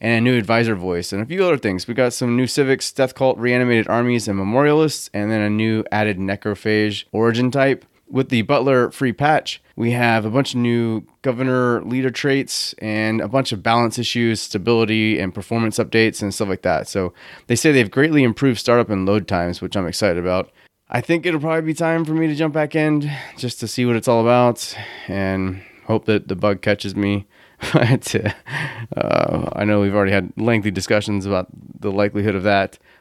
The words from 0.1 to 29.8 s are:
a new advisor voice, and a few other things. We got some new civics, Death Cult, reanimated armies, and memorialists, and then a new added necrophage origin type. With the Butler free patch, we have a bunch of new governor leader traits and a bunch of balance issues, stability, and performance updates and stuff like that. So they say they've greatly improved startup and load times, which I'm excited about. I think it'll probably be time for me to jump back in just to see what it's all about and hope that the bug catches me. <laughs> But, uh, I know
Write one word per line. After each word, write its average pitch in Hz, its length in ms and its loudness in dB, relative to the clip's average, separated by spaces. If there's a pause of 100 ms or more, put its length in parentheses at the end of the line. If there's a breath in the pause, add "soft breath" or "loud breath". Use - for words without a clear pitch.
a 127 60 4
new 123 40 2
advisor 113 380 2
voice, 87 380 -4
and 98 100 -4
a - 40 -6
few 185 180 -2
other 160 140 2
things. 92 280 -4
We 120 80 -6
got 123 180 2
some 120 220 -2
new 123 140 2
civics, 131 420 0
Death 131 240 -2
Cult, 131 240 0
reanimated 123 500 2
armies, 120 380 0
and 101 100 -2
memorialists, 143 800 2
and 104 160 -2
then 110 120 0
a 104 80 0
new 110 420 0
added 107 260 0
necrophage 104 920 -2
origin 117 400 2
type. 135 320 2 (260)
With 131 200 -2
the 117 120 2
Butler 127 480 2
free 127 220 -2
patch, - 500 -2 (140 soft breath)
we 117 160 0
have 117 320 2
a 110 60 -4
bunch 131 240 0
of 123 60 -2
new 117 440 0 (180)
governor 127 640 0
leader 131 260 -2
traits - 640 -2
and 110 460 -2
a 78 80 -4
bunch 127 240 0
of 98 100 -6
balance 117 360 2
issues, 117 440 0
stability, 110 760 0
and 92 160 -4
performance 113 440 -4
updates 113 420 2
and 101 140 -4
stuff 101 140 -4
like 95 140 -4
that. 87 240 0
So 92 280 -4 (320 loud breath)
they 120 100 2
say 156 160 4
they've 120 180 4
greatly 147 340 4
improved 120 360 2
startup 117 300 2
and 95 160 0
load 101 200 2
times, 87 360 -2
which 95 140 -8
I'm 92 100 0
excited 87 320 0
about. 90 320 -2 (400 soft breath)
I 120 100 -2
think 165 260 0
it'll 160 140 0
probably 160 220 -2
be 156 120 -4
time 165 300 0
for 156 80 -4
me 160 140 0
to 151 80 -2
jump 151 200 -2
back 151 200 -2
in 151 360 2 (260 loud breath)
just 123 240 -6
to 113 80 -6
see 123 180 0
what 120 100 2
it's 110 120 -2
all 117 120 4
about 120 560 2 (320 loud breath)
and 95 540 -4 (240 loud breath)
hope 110 180 0
that 107 220 0
the 98 100 -4
bug 101 240 0
catches 101 360 -2
me. 101 340 -2
<laughs> - 60 -20 (360 soft breath)
But, 120 420 2 (800 loud breath)
uh, 50 600 0
I 104 100 -2
know 104 160 2